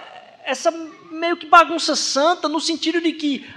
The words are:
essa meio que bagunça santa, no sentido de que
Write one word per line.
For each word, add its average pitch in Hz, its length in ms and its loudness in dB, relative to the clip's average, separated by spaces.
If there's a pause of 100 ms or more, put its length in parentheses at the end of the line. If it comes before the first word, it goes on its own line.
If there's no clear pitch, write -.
(440)
essa 320 280 0 (400)
meio 339 260 -2
que 349 80 -14
bagunça 320 500 4
santa, 320 540 0
no 311 100 -2
sentido 320 400 -2
de 330 140 0
que 294 440 -4